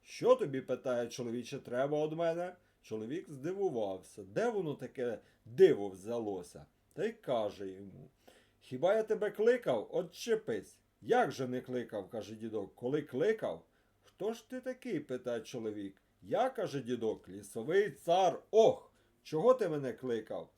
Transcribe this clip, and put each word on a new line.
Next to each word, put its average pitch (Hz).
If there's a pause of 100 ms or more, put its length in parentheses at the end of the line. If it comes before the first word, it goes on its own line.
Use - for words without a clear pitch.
«Що 214
тобі, — 135
питає, — 123
чоловіче, 120
треба 143
од 156
мене?» 170 (260)
Чоловік 117
здивувався, 127
де 143
воно 175
таке 120 (260)
диво 117
взялося, 95 (280)
та 165
й 233
каже 104
йому: 95 (500)
«Хіба 160
я 220
тебе 208
кликав? 214
Отчепись». 185 (240)
«Як 190
же 127
не 123
кликав?» — 113
каже 107
дідок. 107
«Коли 139
кликав?» 139 (380)
«Хто 214
ж -
ти 254
такий?» — 254
питає 123
чоловік. 104 (200)
«Я, — 185
каже 156
дідок, — 110
лісовий 123
цар. 175 (120)
Ох, 208 (300)
чого 190
ти 220
мене 139
кликав?» 107